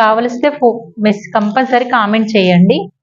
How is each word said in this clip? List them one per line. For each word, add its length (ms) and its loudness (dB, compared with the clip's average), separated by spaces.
కావలిస్తే 540 0
ఫో-, 200 0
మెస్-, 220 -2
కంపల్సరీ 580 -2
కామెంట్ 400 0
చేయండి. 420 4